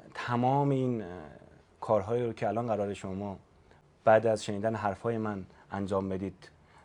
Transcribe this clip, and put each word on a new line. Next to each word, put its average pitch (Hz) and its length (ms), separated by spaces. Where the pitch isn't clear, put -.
تمام 127 540
این، 127 340
اه، 90 60
کارهایی 110 420
رو 117 100
که 110 160
الان 113 180
قراره 101 280
شما 98 440
بعد 110 220
از 110 180
شنیدن 110 300
حرفای 107 440
من 104 260
انجام 98 380
بدید 95 400